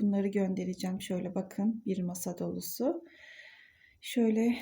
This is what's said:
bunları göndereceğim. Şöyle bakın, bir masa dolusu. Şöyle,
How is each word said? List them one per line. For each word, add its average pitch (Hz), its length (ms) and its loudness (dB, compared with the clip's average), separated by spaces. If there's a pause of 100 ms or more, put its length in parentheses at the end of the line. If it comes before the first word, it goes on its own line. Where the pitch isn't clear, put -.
bunları 202 280 4
göndereceğim. 185 720 0
Şöyle 185 340 -4
bakın, 202 520 -2
bir 190 160 0
masa 180 360 -4
dolusu. 180 680 -2 (960)
Şöyle, 226 600 4